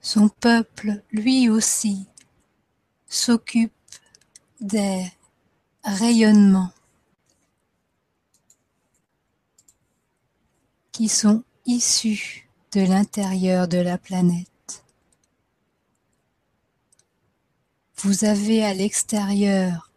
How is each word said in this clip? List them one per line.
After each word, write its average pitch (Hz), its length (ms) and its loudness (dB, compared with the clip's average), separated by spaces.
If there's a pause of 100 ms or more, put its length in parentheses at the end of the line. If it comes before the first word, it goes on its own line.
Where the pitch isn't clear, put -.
Son 208 280 2
peuple, 220 800 -2
lui 240 380 2
aussi, 214 580 -2 (1000)
s'occupe - 680 -2 (880)
des 196 460 -4 (760)
rayonnements 208 880 4 (4000)
qui 220 160 -4
sont 214 360 2 (220)
issus - 840 -4 (220)
de 196 100 0
l'intérieur 185 840 0
de 175 100 -2
la 180 200 -2
planète. 180 840 -4 (3250)
Vous 196 280 -2
avez 214 400 0
à 202 80 -4
l'extérieur 196 1200 -2